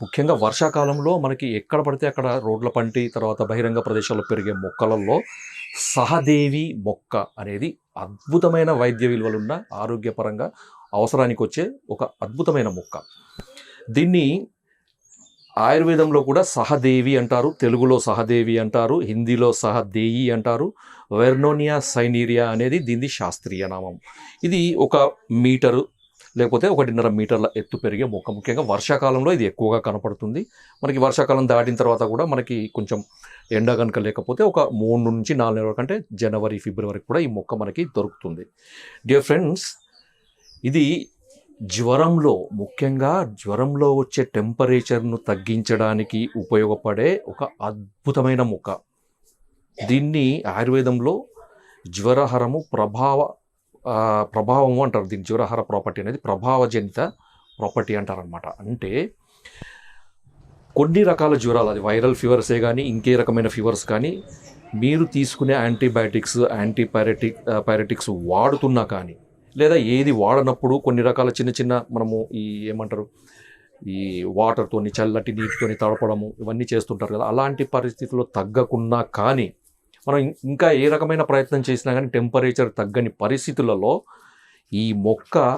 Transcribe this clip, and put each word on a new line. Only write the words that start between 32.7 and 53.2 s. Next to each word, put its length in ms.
కొంచెం 280
ఎండ 200
కనుక 280
లేకపోతే 440
ఒక 160
మూడు 520
నుంచి 240
నాలుగు 240
నెలల 120
కంటే 280
జనవరి, 440
ఫిబ్రవరి 420
కూడా 200
ఈ 60
మొక్క 300
మనకి 300
దొరుకుతుంది. 600
డియర్ 160
ఫ్రెండ్స్, 520
ఇది 420
జ్వరంలో, 920
ముఖ్యంగా 880
జ్వరంలో 540
వచ్చే 280
టెంపరేచర్ను 920
తగ్గించడానికి 1200
ఉపయోగపడే 880
ఒక 220
అద్భుతమైన 800
మొక్క. 360
దీన్ని 600
ఆయుర్వేదంలో 800
జ్వరహరము 840
ప్రభావ, 600